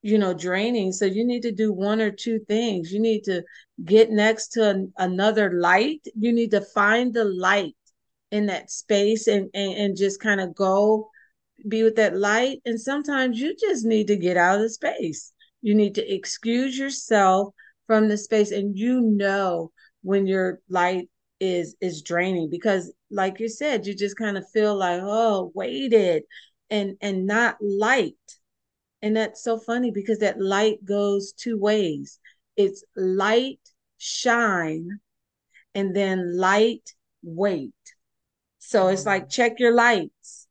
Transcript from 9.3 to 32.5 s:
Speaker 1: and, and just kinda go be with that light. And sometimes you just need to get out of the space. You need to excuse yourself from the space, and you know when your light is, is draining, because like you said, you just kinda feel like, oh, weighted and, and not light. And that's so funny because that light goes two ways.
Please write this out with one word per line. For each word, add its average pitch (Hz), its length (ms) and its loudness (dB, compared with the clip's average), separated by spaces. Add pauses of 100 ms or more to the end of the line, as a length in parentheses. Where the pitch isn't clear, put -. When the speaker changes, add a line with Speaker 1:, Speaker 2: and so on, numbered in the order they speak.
Speaker 1:
and, 196 200 -4
and 202 240 -2
just 196 240 -2
kinda 196 340 0
go 208 540 2 (580)
be 220 160 0
with 220 120 4
that 202 200 2
light. 220 500 0
And 226 140 -4
sometimes 269 600 -2
you 302 200 -4
just 330 260 -2
need 214 220 2
to 208 80 2
get 175 220 0
out 185 200 4
of 214 40 0
the 226 80 0
space. - 640 -8 (280)
You 214 140 2
need 208 200 2
to 202 180 -4
excuse 240 640 -4
yourself 202 760 0 (340)
from 220 220 4
the 208 80 0
space, 208 340 0
and 202 260 -4
you 247 240 0
know 196 680 0 (320)
when 196 240 0
your 185 320 0 (100)
light 180 400 0 (300)
is, 180 420 -2
is 165 200 -6
draining, 175 480 -2
because 180 440 -2 (160)
like 190 300 -4
you 226 80 -4
said, 226 400 -4
you 202 80 -6
just 202 220 -6
kinda 202 240 -4 (120)
feel 214 220 2
like, 180 280 -2
oh, 202 520 0
weighted 214 680 2 (460)
and, 196 320 -4
and 190 240 -4
not 220 360 0
light. 208 520 0 (880)
And 214 140 0
that's 214 260 -4
so 226 160 -2
funny 233 340 -4
because 202 280 -2
that 202 220 0
light 202 420 0
goes 202 480 -2
two 226 260 -6
ways. 190 640 -2 (380)